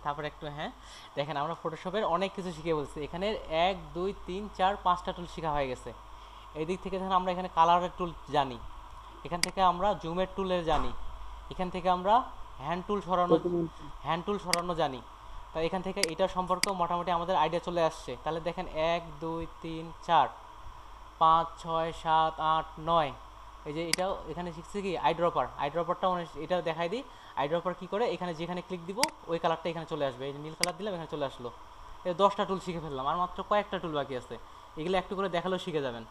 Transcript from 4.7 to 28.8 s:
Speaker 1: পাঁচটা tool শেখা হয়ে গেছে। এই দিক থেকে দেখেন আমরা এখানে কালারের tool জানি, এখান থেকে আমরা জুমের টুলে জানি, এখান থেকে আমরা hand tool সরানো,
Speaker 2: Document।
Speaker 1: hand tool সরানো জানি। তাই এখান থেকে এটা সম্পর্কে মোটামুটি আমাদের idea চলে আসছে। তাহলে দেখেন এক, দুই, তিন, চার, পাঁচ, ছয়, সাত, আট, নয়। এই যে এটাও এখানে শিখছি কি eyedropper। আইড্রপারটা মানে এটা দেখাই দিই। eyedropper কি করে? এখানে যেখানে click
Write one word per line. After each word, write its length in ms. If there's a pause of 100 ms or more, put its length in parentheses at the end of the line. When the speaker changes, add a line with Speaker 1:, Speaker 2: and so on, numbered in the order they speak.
Speaker 1:
পাঁচটা 280
tool 220
শেখা 220
হয়ে 160
গেছে। 180 (640)
এই 140
দিক 160
থেকে 140
দেখেন 220
আমরা 140
এখানে 200
কালারের 440
tool 120 (220)
জানি, 260 (680)
এখান 200
থেকে 140 (120)
আমরা 160 (140)
জুমের 340
টুলে 220 (120)
জানি, 220 (600)
এখান 220
থেকে 220
আমরা 180 (500)
hand 240
tool 180
সরানো, 300
Speaker 2:
Document। 340 (360)
Speaker 1:
hand 200
tool 180
সরানো 380
জানি। 180 (520)
তাই 160
এখান 180
থেকে 140 (120)
এটা 140 (100)
সম্পর্কে 320 (140)
মোটামুটি 360
আমাদের 240
idea 260
চলে 200
আসছে। 240 (100)
তাহলে 260
দেখেন 180 (260)
এক, 100 (200)
দুই, 200 (200)
তিন, 220 (220)
চার, 200 (960)
পাঁচ, 260 (160)
ছয়, 280 (120)
সাত, 320 (200)
আট, 120 (240)
নয়। 200 (580)
এই 80
যে 60 (100)
এটাও 200 (200)
এখানে 240
শিখছি 280
কি 80 (160)
eyedropper। 380 (180)
আইড্রপারটা 480
মানে 120 (200)
এটা 120 (120)
দেখাই 240
দিই। 100 (380)
eyedropper 400
কি 120
করে? 120 (100)
এখানে 260
যেখানে 280
click 200